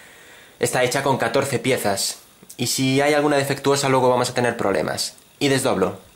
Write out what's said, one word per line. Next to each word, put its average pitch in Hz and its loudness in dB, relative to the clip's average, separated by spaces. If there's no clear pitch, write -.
está 127 -2
hecha 131 -2
con 135 0
catorce 127 -2
piezas. 107 -2
Y 123 -4
si 135 0
hay 147 2
alguna 147 2
defectuosa, 139 0
luego 127 4
vamos 123 2
a - -8
tener 120 0
problemas. - -2
Y 143 0
desdoblo. 110 0